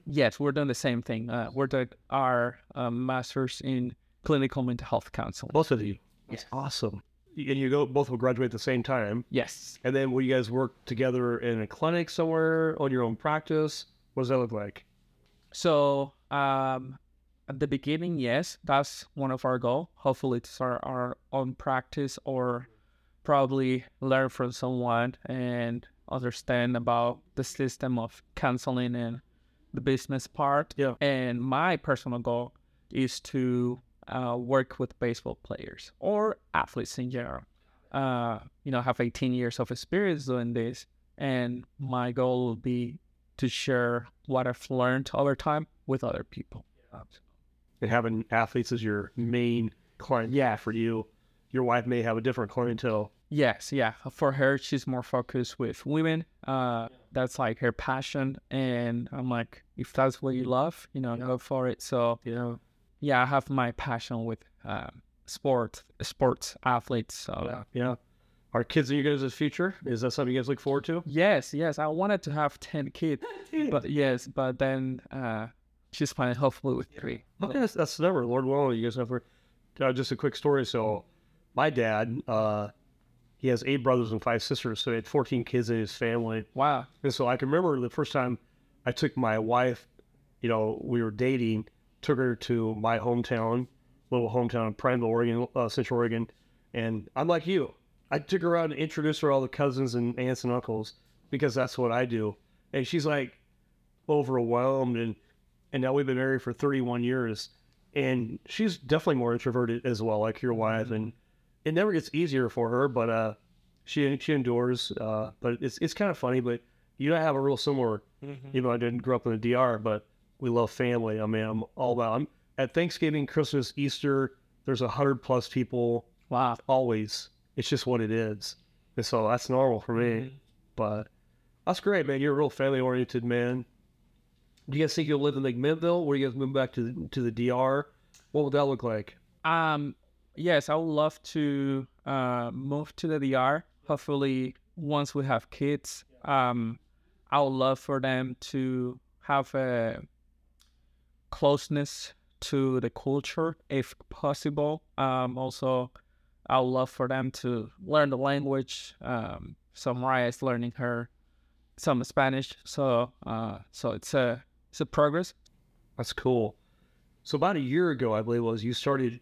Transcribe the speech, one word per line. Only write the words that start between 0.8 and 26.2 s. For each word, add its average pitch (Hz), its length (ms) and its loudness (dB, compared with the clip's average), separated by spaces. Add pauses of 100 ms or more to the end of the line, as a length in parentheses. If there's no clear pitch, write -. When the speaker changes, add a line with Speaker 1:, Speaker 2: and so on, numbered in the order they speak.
Speaker 1:
thing. 117 300 -6
Uh, 117 240 -4
we're 139 120 0
doing 131 220 0 (220)
our, 123 480 2 (160)
uh, 123 160 -2
master's 127 720 -4
in 123 320 -2 (300)
clinical 135 380 2
mental 123 240 -2
health - 260 -2
counseling. - 420 -6
Speaker 2:
Both 156 160 4
of 120 100 4
you? 101 160 -4 (320)
That's 113 140 -10
Speaker 1:
Yes. - 100 -20
Speaker 2:
awesome. 127 500 -4 (340)
Y-, 143 120 -6
and 135 100 0
you 135 120 2
go, 143 160 4
both 131 240 2
will 123 80 -2
graduate 127 280 2
at 113 60 -2
the 117 60 -4
same 127 240 0
time? 117 480 -2
Speaker 1:
Yes. - 540 -4
Speaker 2:
And 127 120 2
then 135 160 2
will 131 100 2
you 131 120 2
guys 120 160 2
work 127 340 -2
together 123 540 0
in 117 240 0
a 104 40 -4
clinic 165 440 0
somewhere, 160 720 2
on 139 80 2
your 127 120 2
own 113 140 0
practice? 156 680 0 (260)
What 135 120 0
does 120 40 -2
that 131 100 4
look 120 140 -2
like? 104 320 -8 (680)
Speaker 1:
So, 143 600 4 (180)
um, 135 680 0 (500)
at 139 120 -6
the 151 60 0
beginning, 156 520 -2
yes, 131 460 0
that's 143 500 0
one 139 160 -2
of 131 160 -4
our 127 120 2
goal. 127 360 0
Hopefully 127 460 -2
to - 100 -12
start 127 320 -4
our 123 340 -4 (160)
own 131 220 -2
practice 135 680 -4
or 123 440 -2 (560)
probably 131 600 2 (160)
learn 131 280 4
from 123 240 -4
someone 123 640 0 (120)
and 120 600 -4 (240)
understand 123 680 0